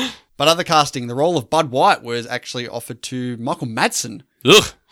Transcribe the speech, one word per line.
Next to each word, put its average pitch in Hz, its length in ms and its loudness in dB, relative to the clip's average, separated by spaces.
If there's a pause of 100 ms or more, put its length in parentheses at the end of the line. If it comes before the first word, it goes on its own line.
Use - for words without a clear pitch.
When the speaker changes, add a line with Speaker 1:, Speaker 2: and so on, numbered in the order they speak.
(360)
Speaker 1:
But 143 100 0
other 170 160 -2
casting, 147 460 0
the 120 80 -8
role 160 200 2
of 123 140 -4
Bud 156 220 0
White 151 320 2
was 117 240 -6
actually 120 400 -8
offered - 360 -10
to 123 340 -6
Michael 139 280 -4
Madsen. 117 560 -4 (220)
Speaker 2:
Ugh. 185 280 8 (200)